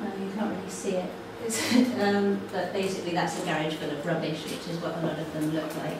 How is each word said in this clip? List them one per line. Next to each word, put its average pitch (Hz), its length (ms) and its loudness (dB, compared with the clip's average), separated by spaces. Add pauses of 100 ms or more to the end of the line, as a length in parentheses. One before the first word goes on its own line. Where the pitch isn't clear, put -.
well, 202 180 -2
you 190 160 -2
can't 208 220 0
really - 140 -6
see 185 260 -2
it, 180 140 0 (340)
it's, 226 300 2
<laughs> 254 280 6
um, 202 380 4 (120)
but 180 200 0
basically 185 400 0
that's - 300 0
a - 20 -2
garage 156 300 0
full - 160 -4
of 147 160 -4
rubbish, 160 380 0
which - 240 -6
is 170 100 -2
what 160 200 -2
a - 20 -2
lot 156 180 0
of 160 140 -4
them 156 200 0
look 156 240 -2
like - 240 -4